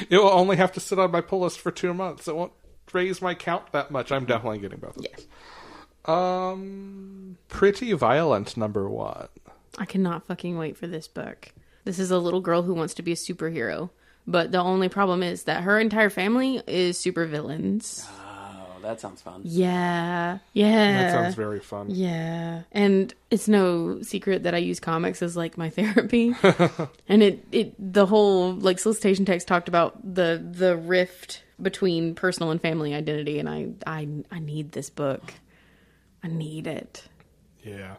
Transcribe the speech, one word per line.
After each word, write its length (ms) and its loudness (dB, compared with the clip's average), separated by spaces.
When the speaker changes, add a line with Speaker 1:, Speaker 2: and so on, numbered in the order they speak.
Speaker 1:
It 100 6
will 120 8
only 260 6
have 160 4
to 80 -8
sit 180 -4
on 120 4
my 100 0
pull 200 -2
list 180 -2
for 120 -4
two 240 -4
months. 340 -8
It 80 -4
won't 160 -6
raise 300 -2
my 120 -2
count 380 -4
that 180 -2
much. 220 -4
I'm 140 -2
definitely 320 -2
getting 200 -10
both 180 -16
of 80 -12
Speaker 2:
Yes. 120 -12
Speaker 1:
these. 100 -20
Um, 1300 -6
Pretty 440 2
Violent, 640 4
number 320 -2
one. 400 -8
Speaker 2:
I 60 -4
cannot 420 -2
fucking 320 -8
wait 180 -6
for 100 -12
this 220 -10
book. 440 -14
This 140 -6
is 120 -2
a 80 4
little 220 0
girl 220 2
who 120 -2
wants 200 -4
to 80 -12
be 100 -2
a 40 -2
superhero, 720 -6
but 260 0
the 60 2
only 300 2
problem 340 2
is 220 -4
that 200 -2
her 140 4
entire 320 4
family 560 0
is 320 0
supervillains. 1120 -4
Speaker 3:
Oh, 720 -18
that 180 -8
sounds 220 -14
fun. 220 -16
Speaker 2:
Yeah, 960 0
yeah. 500 4
Speaker 1:
That 100 2
sounds 220 2
very 260 -4
fun. 300 -10
Speaker 2:
Yeah, 720 -4
and 400 4
it's 160 0
no 560 2
secret 420 -2
that 100 0
I 40 2
use 220 -2
comics 420 -2
as, 140 -4
like, 220 -4
my 120 -4
<laughs> 0 -
therapy. 680 2
Speaker 1:
<laughs> 680 2
Speaker 2:
And 140 8
it, 300 4
it, 260 0
the 280 4
whole, 480 6
like, 240 2
solicitation 480 2
text 220 0
talked 200 2
about 340 2
the, 480 0
the 260 2
rift 640 -2
between 540 0
personal 360 -2
and 100 -2
family 340 -2
identity, 440 -4
and 100 -6
I, 200 -8
I, 220 -8
I 80 -10
need 340 -8
this 180 -10
book. 440 -6
I 60 -8
need 380 -8
it. 380 -12
Speaker 1:
Yeah, 340 -14